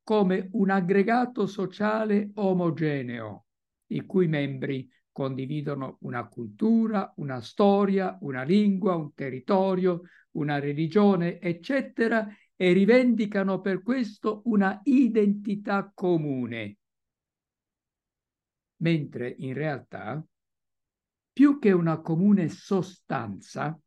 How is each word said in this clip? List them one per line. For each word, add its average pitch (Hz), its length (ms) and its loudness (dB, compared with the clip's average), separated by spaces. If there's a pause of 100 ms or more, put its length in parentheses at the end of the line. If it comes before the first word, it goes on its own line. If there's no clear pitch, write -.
come 196 500 0
un 196 160 2
aggregato 196 800 2
sociale 208 880 -2
omogeneo, 147 1120 -2 (460)
i 143 120 -4
cui 185 240 2
membri 139 580 -4 (260)
condividono 135 920 -6
una 123 260 -8
cultura, 214 880 0
una 135 240 -8
storia, 196 840 2
una 131 200 -6
lingua, 190 520 2
un 156 180 -6
territorio, 185 880 0 (300)
una 147 260 -2
religione, 170 840 2
eccetera, 226 840 -2 (300)
e 180 160 4
rivendicano 202 880 4
per 185 220 -4
questo 220 640 -4
una 202 400 0
identità 208 1080 0
comune. 127 840 -4 (2000)
Mentre 139 600 -4
in 131 140 -8
realtà, 127 720 -8 (1080)
più 285 260 4
che 202 140 4
una 165 280 2
comune 175 480 2
sostanza 143 1400 -6